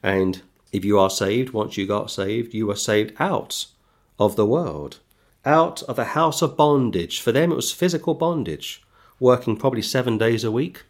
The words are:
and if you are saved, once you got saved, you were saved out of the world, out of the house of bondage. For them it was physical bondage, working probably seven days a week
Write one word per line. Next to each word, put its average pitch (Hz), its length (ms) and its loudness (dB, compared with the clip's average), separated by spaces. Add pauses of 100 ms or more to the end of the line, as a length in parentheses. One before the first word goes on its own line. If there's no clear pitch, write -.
and 95 380 2 (300)
if 98 140 -4
you 104 140 4
are 98 100 6
saved, 110 420 -2
once 107 260 -4
you 98 80 -2
got 104 260 -4
saved, 110 420 -4
you 110 140 -2
were 101 80 -2
saved 107 440 0
out - 460 -4 (540)
of 107 160 2
the 107 100 4
world, 104 540 -4 (460)
out 160 380 2
of 123 120 -6
the 120 200 -4
house 156 280 2
of 143 140 -2
bondage. 127 640 2
For - 120 0
them 160 200 2
it 151 40 0
was 123 160 -4
physical 170 420 -2
bondage, 139 680 -4 (360)
working 123 380 4
probably 127 240 0
seven 120 360 0
days 113 260 2
a 113 80 0
week 147 380 -4